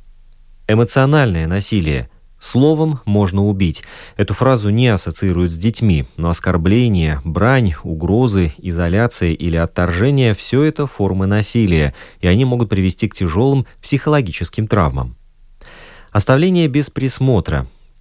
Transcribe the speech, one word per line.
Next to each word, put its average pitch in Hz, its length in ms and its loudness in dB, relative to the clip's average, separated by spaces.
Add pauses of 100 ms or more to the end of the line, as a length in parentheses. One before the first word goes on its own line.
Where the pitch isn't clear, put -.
(680)
Эмоциональное 117 800 2
насилие. 82 600 -2 (280)
Словом 151 680 0
можно 101 400 2
убить. 95 380 0 (340)
Эту - 160 -2
фразу 120 360 0
не 120 200 2
ассоциируют 87 600 0
с 82 60 -8
детьми, 92 480 0 (120)
но 82 120 -2
оскорбление, 87 920 0
брань, 98 500 0 (100)
угрозы, 90 760 0
изоляция 87 720 -2
или 82 240 -4
отторжение — 95 800 0
всё - 260 -2
это 151 240 0
формы 95 420 -2
насилия, 98 680 0 (240)
и 87 80 -2
они 104 160 4
могут 123 260 0
привести 95 380 -2
к - 80 -12
тяжёлым 123 500 0 (160)
психологическим 117 840 -2
травмам. 65 480 -2 (960)
Оставление 160 560 2
без 143 220 -2
присмотра. 113 760 0 (340)